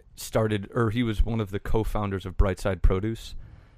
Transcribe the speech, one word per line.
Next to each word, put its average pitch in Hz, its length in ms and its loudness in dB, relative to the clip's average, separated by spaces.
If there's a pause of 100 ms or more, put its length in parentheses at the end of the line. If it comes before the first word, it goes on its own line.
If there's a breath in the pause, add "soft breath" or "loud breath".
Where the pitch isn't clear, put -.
(160)
started, 107 580 0
or 113 160 2
he 120 120 0
was 110 200 2
one 113 180 0
of 98 100 -4
the 98 100 -4
co-founders 104 640 0
of 92 120 -10
Brightside 95 460 2
Produce, 107 520 2 (440 loud breath)